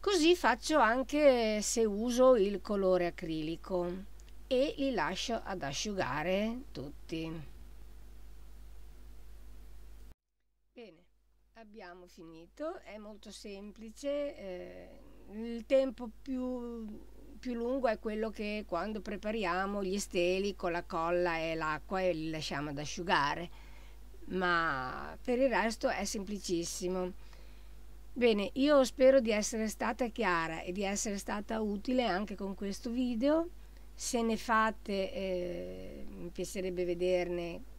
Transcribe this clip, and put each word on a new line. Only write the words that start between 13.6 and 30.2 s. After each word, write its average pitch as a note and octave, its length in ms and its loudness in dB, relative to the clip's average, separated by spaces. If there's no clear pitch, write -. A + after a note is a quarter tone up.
eh, F3+ 520 -12
il A3+ 340 -8
tempo C4 460 2
più, B3 640 -4
più B3+ 160 -4
lungo A#3+ 340 2
è A3 100 2
quello A3 320 -2
che G#3 360 -4
quando G3 340 -2
prepariamo G3+ 840 -2
gli F#3+ 160 0
steli F#3+ 560 2
con F3 180 -2
la E3+ 100 -2
colla E3+ 560 0
e E3 160 -2
l'acqua D#3 480 -2
e F#3 100 4
li D#3+ 180 -2
lasciamo D3+ 400 -4
ad C#3+ 80 -6
asciugare, D#3+ 720 0
ma D#3 960 0
per B3 160 2
il C4+ 100 6
resto A3+ 400 2
è G3+ 160 0
semplicissimo. F#3 1080 -2
Bene, A3 380 6
io C#4 300 8
spero C4 340 8
di A3+ 140 4
essere A3 360 2
stata A3+ 380 0
chiara E3+ 560 2